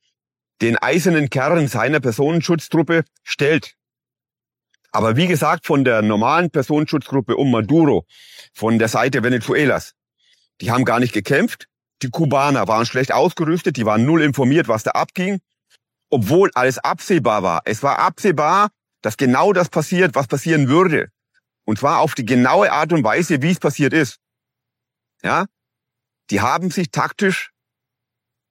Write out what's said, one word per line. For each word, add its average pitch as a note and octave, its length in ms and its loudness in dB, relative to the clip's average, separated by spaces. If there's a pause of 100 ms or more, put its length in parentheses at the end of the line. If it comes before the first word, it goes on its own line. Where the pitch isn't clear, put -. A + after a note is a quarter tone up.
(600)
den A#2 160 0
eisernen D3+ 520 0
Kern D3 380 0
seiner B2+ 320 -2
Personenschutztruppe D#3+ 1040 0 (200)
stellt. - 520 -2 (1160)
Aber A2 240 0
wie F3 120 2
gesagt, E3 380 0
von C#3 180 2
der A#2 180 2
normalen A#2+ 480 0
Personenschutzgruppe C#3+ 840 -2
um C3+ 160 0
Maduro, A#2 540 2 (480)
von A2+ 260 0
der A2 80 2
Seite B2 360 -2
Venezuelas, B2 720 -2 (680)
die F#2+ 100 -4
haben B2 140 0
gar A#2+ 140 2
nicht B2 140 -2
gekämpft. C#3+ 540 -2 (340)
Die C3+ 80 -6
Kubaner C#3 580 0
waren A2+ 180 0
schlecht B2+ 260 -4
ausgerüstet, D#3+ 680 -2
die A2+ 80 -4
waren G#2+ 200 2
null D#3+ 160 2
informiert, C#3+ 460 0
was A2 160 -2
da - 80 -2
abging. F#3 480 -4 (720)
Obwohl D3+ 440 2
alles B2+ 260 0
absehbar B2+ 640 -2
war. F#2 220 0
Es - 180 -4
war C#3 160 0
absehbar, F3+ 680 0 (320)
dass G#2+ 160 -6
genau C#3 340 2
das F3+ 180 0
passiert, F3 460 0
was C#3 120 0
passieren D3 400 0
würde. D#3 420 2 (560)
Und G#2+ 140 -2
zwar C#3+ 200 0
auf D3+ 160 0
die B2+ 100 -6
genaue B2+ 460 2
Art D#3 220 0
und D3+ 100 2
Weise, C3+ 380 0
wie E3 100 2
es F3 80 -2
passiert D3 340 0
ist. D3 260 0 (1040)
Ja? D#3 260 -2 (840)
Die G2+ 100 -2
haben D#3 320 -2
sich F3 200 -6
taktisch E3+ 600 -4 (1000)